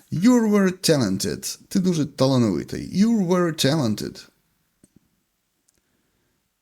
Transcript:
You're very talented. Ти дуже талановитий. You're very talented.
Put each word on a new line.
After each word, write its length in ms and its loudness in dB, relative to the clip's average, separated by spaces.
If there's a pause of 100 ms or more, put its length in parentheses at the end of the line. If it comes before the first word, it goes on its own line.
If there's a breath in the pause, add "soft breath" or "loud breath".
(100)
You're 380 2
very 240 2
talented. 880 -2 (100)
Ти 120 0
дуже 260 0
талановитий. 1000 0
You're 220 2
very 260 0
talented. 760 -2 (2250)